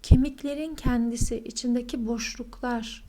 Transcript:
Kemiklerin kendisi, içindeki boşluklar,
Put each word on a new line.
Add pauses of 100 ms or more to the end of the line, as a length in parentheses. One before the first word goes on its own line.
Kemiklerin
kendisi,
içindeki
boşluklar,